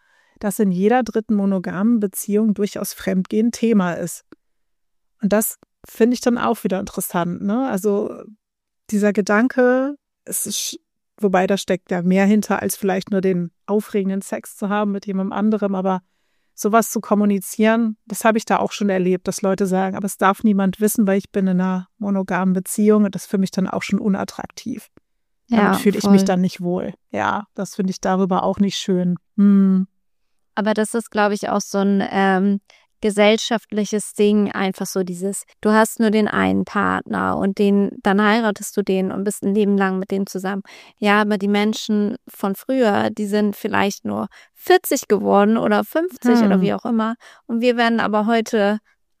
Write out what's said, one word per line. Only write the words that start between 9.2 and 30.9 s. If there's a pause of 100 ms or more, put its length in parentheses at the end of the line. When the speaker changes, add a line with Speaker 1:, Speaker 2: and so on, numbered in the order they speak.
Speaker 1:
es
ist, (380)
wobei
da
steckt
ja
mehr
hinter,
als
vielleicht
nur
den (160)
aufregenden
Sex
zu
haben
mit
jemand
anderem,
aber (520)
sowas
zu
kommunizieren, (100)
das
habe
ich
da
auch
schon
erlebt,
dass
Leute
sagen,
„Aber
es
darf
niemand
wissen,
weil
ich
bin
in
einer (100)
monogamen
Beziehung“,
und
das
ist
für
mich
dann
auch
schon
unattraktiv. (600)
Damit
Speaker 2:
Ja,
Speaker 1:
fühle
ich
mich
Speaker 2:
voll.
Speaker 1:
dann
nicht
wohl. (160)
Ja,
das
finde
ich
darüber
auch
nicht
schön. (200)
Hm. (680)
Speaker 2:
Aber
das